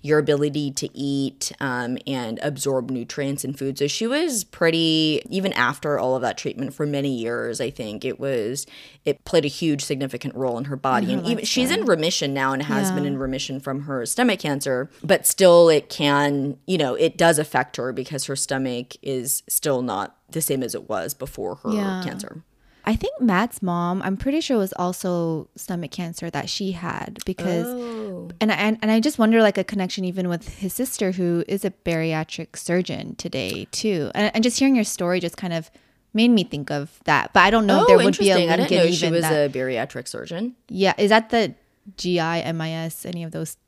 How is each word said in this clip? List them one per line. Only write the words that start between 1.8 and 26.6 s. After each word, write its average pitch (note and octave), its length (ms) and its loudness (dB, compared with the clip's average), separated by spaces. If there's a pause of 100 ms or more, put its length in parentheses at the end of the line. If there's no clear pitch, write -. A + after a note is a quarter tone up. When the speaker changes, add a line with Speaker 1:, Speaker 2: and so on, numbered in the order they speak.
Speaker 1:
and A#2+ 360 -6
absorb C3+ 480 -2
nutrients C#3 540 -6
and C3+ 140 -6
food. C3+ 200 -4
So C#3+ 80 0
she F3+ 200 -2
was C4+ 360 -2
pretty, D#3+ 880 2
even F#3+ 240 -2
after C#3 460 -2
all B2+ 180 0
of A#2+ 60 -4
that A2+ 160 -4
treatment C3+ 340 -6
for D3 140 -4
many C#3+ 280 -2
years, A#2 460 -4
I A#2+ 80 -2
think G#2+ 380 -10
it B2+ 120 -6
was, B2+ 460 -4 (400)
it - 220 -2
played D#3+ 180 4
a D3 40 0
huge C#3+ 360 -2
significant C3+ 500 -6
role B2 220 -2
in A#2+ 80 -6
her C#3 120 -6
body. B2+ 360 2
Speaker 2:
In - 60 0
her - 0 -
Speaker 1:
And F3 100 -4
even, A#3 160 -2
she's B3+ 260 0
in F#4+ 100 0
Speaker 2:
lifestyle. A#3 160 4
Speaker 1:
remission D3+ 360 -2
now C3+ 220 0
and C3 80 -2
has C#3 280 0
been C#3+ 140 -2
Speaker 2:
Yeah. C#3+ 60 -2
Speaker 1:
in C#3 80 -4
remission C3 420 -6
from C#3 220 -6
her C3+ 240 -4
stomach A3+ 340 2
cancer, C#3 480 -2 (160)
but - 220 4
still F3 420 8
it D3+ 220 4
can, C#3+ 680 2 (100)
you F#3 120 0
know, C3 160 2
it - 240 2
does E3+ 200 6
affect C3+ 380 -2
her B2+ 160 -4
because C3+ 320 -6
her C3+ 120 -6
stomach C3 680 -4
is B2+ 440 -4
still C3 360 -2
not G2+ 340 -4 (140)
the D#3+ 100 -4
same C3+ 220 -2
as A#2+ 120 -6
it - 140 -10
was F#2 240 -4
before - 440 -8
her - 180 -8
Speaker 2:
Yeah. G3 280 -2
Speaker 1:
cancer. F#3 420 -10 (400)
Speaker 2:
I A3+ 120 0
think C5+ 240 -6
Matt's A3 420 0
mom, F3 400 -2
I'm F#3+ 140 -4
pretty C#4 240 -2
sure C#4 160 0
it G#3+ 40 4
was F#3+ 180 -2
also F3 800 -2
stomach F3 340 -8
cancer E3+ 400 -8
that D3+ 180 -6
she F#3+ 240 -4